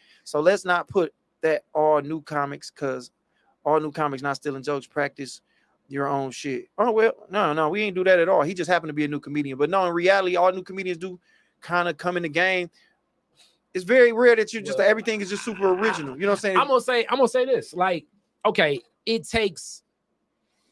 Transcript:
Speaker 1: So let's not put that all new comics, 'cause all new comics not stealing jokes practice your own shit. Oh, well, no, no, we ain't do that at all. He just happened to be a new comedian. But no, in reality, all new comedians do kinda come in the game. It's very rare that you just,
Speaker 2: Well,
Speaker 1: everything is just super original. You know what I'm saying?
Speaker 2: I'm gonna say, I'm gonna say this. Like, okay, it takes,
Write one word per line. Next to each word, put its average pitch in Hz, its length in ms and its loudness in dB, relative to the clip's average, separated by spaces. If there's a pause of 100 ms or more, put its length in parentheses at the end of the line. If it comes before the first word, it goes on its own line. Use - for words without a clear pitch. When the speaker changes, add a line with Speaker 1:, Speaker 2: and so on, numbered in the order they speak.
(240)
Speaker 1:
So - 160 -4
let's 185 240 2
not 175 240 0
put 175 260 -2 (280)
that 156 300 0
all 151 280 4
new 151 220 -6
comics, 143 480 -6
'cause 131 400 -8 (540)
all 151 160 2
new 151 120 -6
comics 147 300 -4
not 139 140 -4
stealing 139 260 -8
jokes 139 240 -6
practice 135 540 -8 (480)
your 139 180 -4
own 139 240 -2
shit. 123 360 -8 (120)
Oh, 226 140 2
well, 220 200 2 (180)
no, 185 220 0
no, 156 160 0
we 196 140 -2
ain't 202 120 -4
do 180 100 0
that 185 140 6
at 170 100 2
all. 185 140 4
He 165 120 -2
just 175 160 -4
happened 165 200 0
to 147 40 -8
be 147 100 -2
a 147 40 -2
new 147 120 -6
comedian. 143 380 -6
But 147 120 2
no, 190 160 2
in 175 60 -2
reality, 180 440 2
all 180 160 4
new 185 100 -6
comedians 185 360 -8
do 180 220 -10 (420)
kinda 175 320 -2
come 180 220 -4
in 175 60 -4
the 170 60 -4
game. 180 420 -2 (1040)
It's 185 100 -6
very 240 280 6
rare 240 240 6
that 214 160 0
you 226 80 -6
just, 185 180 -6
Speaker 2:
Well, 196 100 6
Speaker 1:
everything 214 320 0
is 185 100 -6
just 202 140 -6
super 196 280 0
original. 180 420 -2
You 143 80 -10
know 196 60 2
what 202 60 4
I'm 190 60 -2
saying? 196 180 0
Speaker 2:
I'm 277 100 2
gonna 262 120 4
say, 233 280 0
I'm 240 100 -2
gonna 254 100 4
say 254 160 0
this. 254 300 -2
Like, 180 320 0 (380)
okay, 160 360 2 (260)
it 226 200 -2
takes, - 560 -4 (880)